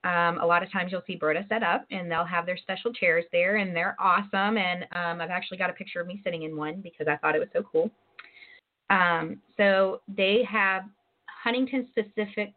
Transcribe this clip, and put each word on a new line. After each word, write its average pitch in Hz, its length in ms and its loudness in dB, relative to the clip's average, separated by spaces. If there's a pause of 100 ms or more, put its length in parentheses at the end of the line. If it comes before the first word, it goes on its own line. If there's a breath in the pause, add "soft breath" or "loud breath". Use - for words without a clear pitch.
um, 175 340 2
a - 80 0
lot 175 160 4
of 190 100 -10
times 180 180 -2
you'll 185 160 -6
see 175 120 -8
Broda 156 300 0
set 226 140 0
up, 202 280 0
and 180 200 -6
they'll 165 140 0
have 170 220 -2
their 180 100 -4
special 190 360 -6
chairs 170 400 2
there, 180 240 2
and 190 200 0
they're 175 240 -2
awesome. 196 560 2
And, 180 360 -2
um, 175 280 -4
I've 165 100 -4
actually 180 280 -6
got 185 120 0
a 180 40 -10
picture - 260 -10
of 175 60 -4
me 190 180 -10
sitting 165 200 -4
in 156 120 -8
one 151 240 -6
because 170 260 -8
I 151 100 2
thought 156 180 0
it 156 60 2
was - 120 -4
so 170 180 0
cool. 170 200 2 (1000 loud breath)
Um, 170 520 2 (140)
so 190 440 4 (160)
they 202 320 4
have 196 360 0 (600)
Huntington-specific 233 1120 -2